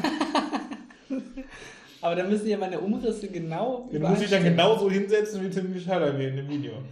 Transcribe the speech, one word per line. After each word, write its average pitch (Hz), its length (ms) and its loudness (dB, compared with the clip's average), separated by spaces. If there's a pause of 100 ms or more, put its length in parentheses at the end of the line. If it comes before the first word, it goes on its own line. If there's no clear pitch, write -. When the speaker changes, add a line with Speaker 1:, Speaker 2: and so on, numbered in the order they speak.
Speaker 1:
<laughs> 277 1200 -4 (800)
Aber 170 140 0
dann 185 120 0
müssen 208 200 2
ja 202 100 0
meine 180 220 -2
Umrisse 214 480 -2
genau 180 640 -4
Speaker 2:
Ja, 151 80 -2
du 156 80 2
musst 202 140 4
dich 202 80 0
dann 190 100 6
Speaker 1:
übereinstimmen. 170 160 6
Speaker 2:
genauso 196 340 6
hinsetzen 202 540 2
wie 190 60 -2
Timothy 185 300 -4
Chalamet 147 500 0
in 135 60 -4
dem 139 120 -6
Video. 139 240 -4 (200)